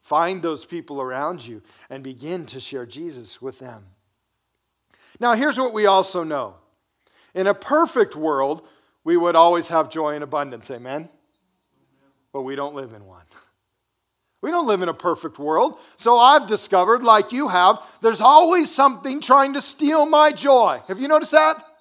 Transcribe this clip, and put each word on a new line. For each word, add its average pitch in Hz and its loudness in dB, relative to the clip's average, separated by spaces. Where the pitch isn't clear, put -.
Find 170 -4
those 160 -8
people 151 -14
around 135 -10
you 113 -20
and 139 -18
begin 139 -14
to 131 -18
share 123 -14
Jesus 135 -18
with 127 -14
them. 117 -20
Now, 240 2
here's 247 -2
what 254 -4
we 214 -2
also 185 2
know. 135 -8
In 190 -4
a 202 2
perfect 262 -2
world, 151 -4
we 170 0
would 170 0
always 170 4
have 156 -2
joy 151 -6
in 147 -10
abundance, 139 -8
amen? 131 -12
But 139 -8
we 131 -10
don't 143 -8
live 135 -14
in 104 -20
one. 90 -20
We 254 -8
don't 339 -2
live 202 0
in 180 -4
a 165 -6
perfect - -8
world. 160 -2
So 240 2
I've 254 6
discovered, 202 0
like 214 2
you 262 -4
have, 185 2
there's 226 -2
always 320 4
something 262 0
trying 277 2
to 277 -6
steal 294 -2
my 302 4
joy. 240 2
Have 190 -8
you 269 -6
noticed 311 2
that? 311 2